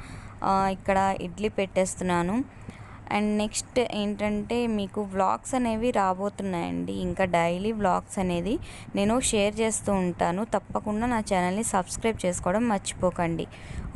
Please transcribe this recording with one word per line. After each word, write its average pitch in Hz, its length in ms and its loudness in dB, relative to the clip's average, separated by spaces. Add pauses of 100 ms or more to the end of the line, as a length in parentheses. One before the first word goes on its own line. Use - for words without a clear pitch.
(440)
ఆ, 196 240 4
ఇక్కడ 190 520 2
ఇడ్లీ 180 280 -4
పెట్టేస్తున్నాను. 190 960 0 (720)
And 208 60 2
నెక్స్ట్ 208 580 0 (120)
ఏంటంటే 208 760 -2
మీకు 208 360 -2
వ్లాగ్స్ 196 520 0
అనేవి 233 360 2
రాబోతున్నాయండి. 185 1040 0
ఇంకా 185 320 0
డైలీ 175 480 2
వ్లాగ్స్ 185 460 0
అనేది 180 400 0 (360)
నేను 208 260 4
షేర్ 214 400 2
చేస్తూ 220 320 0
ఉంటాను. 180 520 2
తప్పకుండా 214 640 -2
నా 247 120 2
ఛానల్ని 190 440 2
సబ్స్క్రైబ్ 220 640 0
చేసుకోవడం 185 420 2
మర్చిపోకండి, 170 800 0 (500)